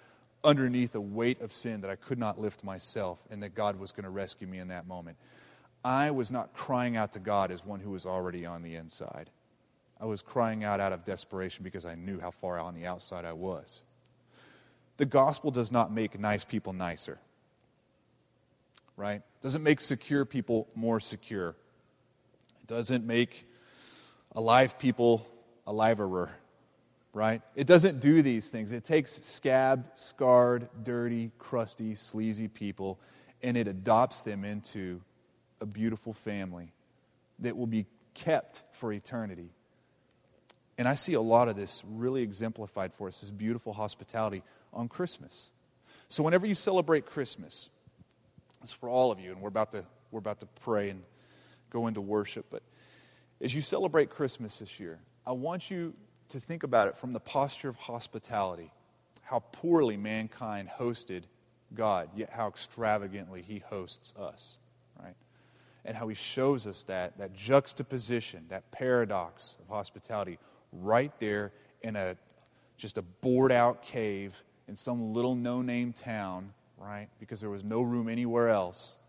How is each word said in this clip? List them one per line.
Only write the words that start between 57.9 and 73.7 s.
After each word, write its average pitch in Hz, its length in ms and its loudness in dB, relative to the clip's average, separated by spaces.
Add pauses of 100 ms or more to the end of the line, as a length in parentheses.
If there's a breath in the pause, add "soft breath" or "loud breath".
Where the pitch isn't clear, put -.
how 123 300 -4
poorly 156 440 4
mankind 107 800 -6
hosted 110 460 -6 (500)
God, 101 440 0
yet 107 140 -8
how 113 180 -4
extravagantly 98 920 -4
he 101 180 -12
hosts - 580 -12
us, - 400 -14 (420)
right? 90 140 -18 (720 soft breath)
And 113 120 -10
how 110 120 -8
he 110 60 -6
shows 131 520 0
us 98 180 -10
that, 90 340 -6
that 98 160 -10
juxtaposition, 113 1120 0
that 95 240 -10
paradox 104 880 0
of 85 80 -20
hospitality 101 720 -6 (340 soft breath)
right 113 480 2
there 104 320 -2 (300 soft breath)
in 110 120 -6
a, 92 220 -4 (640 soft breath)
just - 200 -10
a 95 40 -6
bored 127 500 4
out 120 300 6